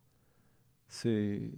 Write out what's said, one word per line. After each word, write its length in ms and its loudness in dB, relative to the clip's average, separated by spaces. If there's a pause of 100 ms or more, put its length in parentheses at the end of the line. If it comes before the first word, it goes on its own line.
(880)
c'est, 540 0 (160)